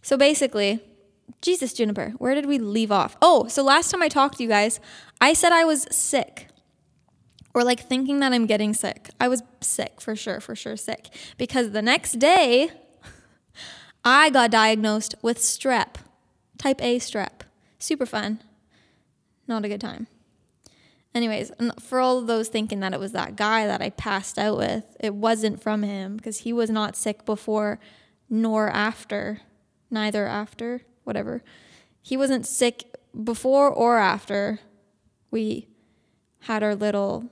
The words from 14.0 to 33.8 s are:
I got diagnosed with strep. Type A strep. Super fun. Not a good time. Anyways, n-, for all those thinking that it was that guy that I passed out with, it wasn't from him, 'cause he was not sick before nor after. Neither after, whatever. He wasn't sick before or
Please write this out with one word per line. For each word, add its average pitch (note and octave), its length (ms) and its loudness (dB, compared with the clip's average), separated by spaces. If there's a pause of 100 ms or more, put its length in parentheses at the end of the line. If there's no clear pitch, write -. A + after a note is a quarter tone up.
I C#4+ 240 6
got A#3+ 220 4
diagnosed A3 680 2
with A#3 160 -2
strep. - 580 -2 (640)
Type F3+ 240 0
A A#3+ 180 0
strep. - 420 -8 (380)
Super C#4 260 -4
fun. G#3+ 360 -6 (1040)
Not A3 180 -4
a G#3 40 -4
good G3+ 120 -6
time. A3+ 260 -10 (1040)
Anyways, A3+ 460 -4
n-, A#3 200 -2
for B3+ 200 -4
all B3+ 220 2
those A3+ 260 -2
thinking G#3+ 320 -4
that F#3+ 140 -4
it - 60 -4
was G3 120 -6
that - 240 -6
guy G#3+ 320 0
that F#3+ 140 -4
I G3 100 -6
passed - 480 -6
out G#3 180 0
with, G#3+ 280 -4 (140)
it G#3+ 140 -4
wasn't A3 480 0
from G#3+ 220 -2
him, G3+ 360 -8
'cause G#3+ 200 -10
he A#3 140 -6
was A3+ 160 0
not G#3+ 260 -2
sick - 300 -6
before G#3+ 540 -2 (500)
nor A3 400 0
after. G#3+ 720 -4 (500)
Neither G#3+ 340 0
after, A#3 560 -8 (220)
whatever. A#3 400 -6 (580)
He C4 160 -6
wasn't C4 280 0
sick - 500 -2 (280)
before C4 460 2
or A#3 280 4